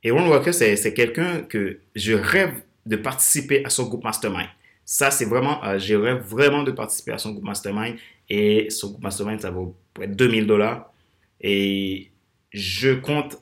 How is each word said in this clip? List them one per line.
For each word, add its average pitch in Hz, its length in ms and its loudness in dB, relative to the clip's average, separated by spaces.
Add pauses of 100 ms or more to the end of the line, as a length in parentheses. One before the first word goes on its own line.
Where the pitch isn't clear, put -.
Aaron 143 240 2
Walker, 151 260 4
c'est, 110 220 4
c'est - 200 -2
quelqu'un 156 460 0
que 98 400 -6 (140)
je 107 180 0
rêve 147 500 0 (240)
de 110 80 0
participer 135 680 0
à 123 60 -8
son 123 180 -2
groupe 110 160 -8
Mastermind. 101 460 -4 (360)
Ça, 139 260 2
c'est 131 140 0
vraiment, 131 380 0
euh, 98 140 -2
je 98 160 0
rêve 110 300 2
vraiment 139 400 2
de 135 80 0
participer 113 400 -6
à 104 80 -8
son 107 140 -8
groupe 101 120 -12
Mastermind. 104 500 -6 (320)
Et 104 440 4
son - 180 -6
groupe - 140 -14
Mastermind, 104 360 -6
ça 95 120 -8
vaut 90 240 -8 (180)
près 95 140 -10
de 98 80 -6
deux 120 140 6
mille 110 180 2
dollars. 107 440 2 (500)
Et 98 680 0 (420)
je 101 420 0
compte 143 480 -4